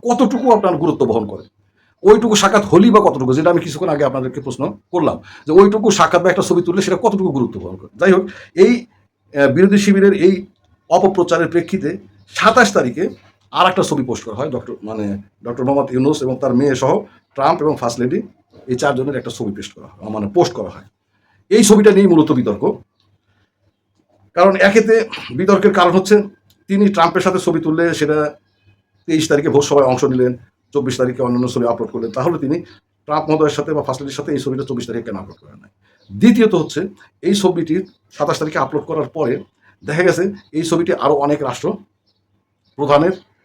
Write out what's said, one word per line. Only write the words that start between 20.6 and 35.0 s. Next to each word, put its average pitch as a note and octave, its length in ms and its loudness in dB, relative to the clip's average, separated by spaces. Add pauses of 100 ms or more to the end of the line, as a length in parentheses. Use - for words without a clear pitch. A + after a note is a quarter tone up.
হয়। - 120 -20 (600)
এই A3 160 4
ছবিটা G#3 260 6
নিয়েই F#3+ 220 4
মূলত D#3 200 2
বিতর্ক। A2+ 320 -2 (1700)
কারণ F#3+ 200 4
একেতে G#3 380 4 (440)
বিতর্কের G3 400 2
কারণ F3 200 4
হচ্ছে G#3 180 4 (520)
তিনি G3 200 2
ট্রাম্পের E3+ 380 0
সাথে F3+ 120 0
ছবি D#3+ 220 -2
তুললে D#3+ 240 0 (100)
সেটা D3+ 220 0 (880)
তেইশ D#3+ 220 0
তারিখে D3 200 0
ভোজ C#3+ 160 2
সভায় C#3 220 2
অংশ B2+ 180 0
নিলেন, B2 280 0 (420)
চব্বিশ C3 220 -2
তারিখে B2+ 260 -2
অন্যান্য B2 260 -2
ছবি A#2+ 180 -2
আপলোড A#2 240 -4
করলেন, A2+ 200 -8
তাহলে D3+ 280 -4
তিনি C#3+ 180 -4 (500)
ট্রাম্প D3+ 220 -4
মহোদয়ের D3+ 300 0
সাথে D3 180 -6
বা D3 60 -4
ফার্স্ট C3+ 200 -8
লেডির C#3 160 -12
সাথে C#3+ 140 -8
এই C3+ 120 -4
ছবিটা C3 240 -6
চব্বিশ A#2+ 180 -8
তারিখে A#2 200 -10